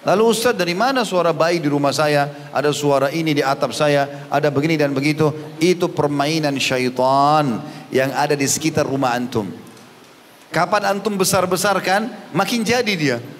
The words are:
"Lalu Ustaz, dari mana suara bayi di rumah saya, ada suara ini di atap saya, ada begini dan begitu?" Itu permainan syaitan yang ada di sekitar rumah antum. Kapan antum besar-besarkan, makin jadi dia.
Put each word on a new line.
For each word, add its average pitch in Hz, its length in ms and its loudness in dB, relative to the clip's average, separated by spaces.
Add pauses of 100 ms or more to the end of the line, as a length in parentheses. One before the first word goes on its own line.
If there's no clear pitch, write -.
"Lalu 220 320 2
Ustaz, 233 240 0
dari 175 160 -2
mana 240 320 0
suara 175 320 0
bayi 165 240 2
di 147 80 0
rumah 143 240 2
saya, 143 560 0
ada 143 240 0
suara 139 400 2
ini 160 240 0
di 143 80 0
atap 135 320 -2
saya, 143 560 0
ada 143 160 2
begini 151 320 0
dan 139 160 0
begitu?" 151 320 2 (320)
Itu 175 320 2
permainan 147 640 0
syaitan 131 1040 2 (320)
yang 131 240 0
ada 147 160 0
di 139 160 0
sekitar 156 400 0
rumah 131 240 0
antum. 120 320 -4 (1040)
Kapan 202 480 0
antum 202 240 -2
besar-besarkan, 185 1120 0
makin 202 320 0
jadi 226 320 0
dia. 135 240 0 (200)